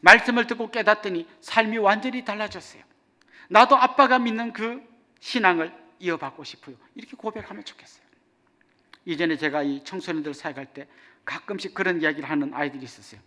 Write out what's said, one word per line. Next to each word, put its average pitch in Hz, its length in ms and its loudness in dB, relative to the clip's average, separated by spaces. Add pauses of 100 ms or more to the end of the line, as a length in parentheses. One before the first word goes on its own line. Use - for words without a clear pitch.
말씀을 233 440 6
듣고 233 260 -6
깨닫더니 208 540 0 (140)
삶이 226 380 0
완전히 220 480 0
달라졌어요. 202 580 -12 (640)
나도 254 300 8
아빠가 254 420 4
믿는 233 320 -4
그 233 320 -8 (380)
신앙을 175 520 0 (260)
이어받고 160 440 -8
싶어요." - 320 -20 (200)
이렇게 - 200 -18
고백하면 214 480 -12
좋겠어요. - 400 -20 (1000)
이전에 160 320 -2
제가 147 260 -2
이 139 220 -4
청소년들 160 480 -8
사역할 139 320 -12
때 139 200 -18 (380)
가끔씩 - 500 -10
그런 185 280 -2
이야기를 151 280 -2
하는 147 240 -2
아이들이 135 300 -6
있었어요. 104 440 -20